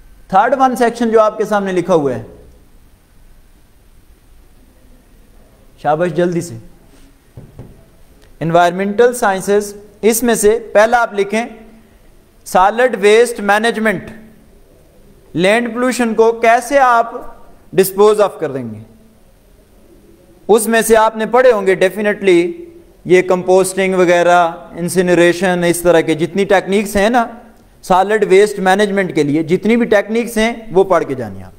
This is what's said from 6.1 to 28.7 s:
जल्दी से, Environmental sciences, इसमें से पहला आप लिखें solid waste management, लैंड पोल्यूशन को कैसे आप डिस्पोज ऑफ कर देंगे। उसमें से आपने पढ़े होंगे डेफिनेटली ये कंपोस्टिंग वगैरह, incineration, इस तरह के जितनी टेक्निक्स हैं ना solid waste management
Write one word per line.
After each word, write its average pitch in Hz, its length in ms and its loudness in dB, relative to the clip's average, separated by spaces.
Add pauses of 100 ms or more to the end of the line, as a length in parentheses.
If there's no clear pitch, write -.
जल्दी 170 300 -2
से, 117 160 -12 (1800)
Environmental 185 760 0
sciences, 202 600 -2 (300)
इसमें 233 320 0
से 208 220 2 (160)
पहला 226 240 4
आप 226 160 -2
लिखें 208 320 -4 (1000)
solid 220 520 2
waste 214 440 2
management, 214 680 -2 (1200)
लैंड 214 400 0
पोल्यूशन 247 400 -2
को 220 160 4 (100)
कैसे 240 380 2
आप 240 340 2 (600)
डिस्पोज 190 480 2
ऑफ 196 200 0
कर 151 120 -6
देंगे। 117 280 -10 (1700)
उसमें 226 340 2
से 220 140 2
आपने 220 300 0
पढ़े 247 260 4
होंगे 190 240 0
डेफिनेटली 190 580 0 (720)
ये 180 180 4
कंपोस्टिंग 185 720 0
वगैरह, 175 840 2
incineration, 175 880 0
इस 170 200 -2
तरह 165 180 4
के 160 120 -2
जितनी 175 320 -4
टेक्निक्स 202 500 -2
हैं 202 140 2
ना 240 140 0 (600)
solid 202 420 2
waste 202 340 4
management 190 540 0